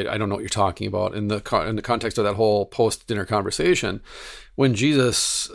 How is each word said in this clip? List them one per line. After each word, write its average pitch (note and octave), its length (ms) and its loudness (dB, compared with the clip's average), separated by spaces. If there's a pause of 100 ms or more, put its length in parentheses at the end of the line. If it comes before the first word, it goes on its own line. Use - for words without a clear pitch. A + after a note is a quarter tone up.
(120)
I G#2+ 60 -2
don't G#2 120 -2
know G2+ 60 -2
what G2+ 60 -6
you're G#2+ 80 -8
talking G2+ 380 0
about." G2 260 -2
In G#2 140 -2
the G#2 140 -2
co-, G#2 200 0
in G#2+ 140 -2
the G#2 80 -2
context A2+ 340 -2
of A2 60 2
that G#2 120 0
whole G#2 300 2
post-dinner - 600 -2
conversation, G#2+ 760 0 (540)
when C3+ 180 4
Jesus, B2+ 800 2